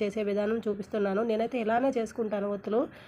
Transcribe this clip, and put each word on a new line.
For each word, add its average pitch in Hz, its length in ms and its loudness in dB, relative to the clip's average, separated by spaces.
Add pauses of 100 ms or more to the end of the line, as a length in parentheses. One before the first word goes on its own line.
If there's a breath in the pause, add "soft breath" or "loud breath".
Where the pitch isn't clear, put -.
చేసే 208 220 0
విధానం 208 340 0
చూపిస్తున్నాను. 208 680 0
నేనైతే 226 360 0
ఇలానే 233 380 2
చేసుకుంటాను 214 560 -2
ఒత్తులు. 202 280 0 (260 loud breath)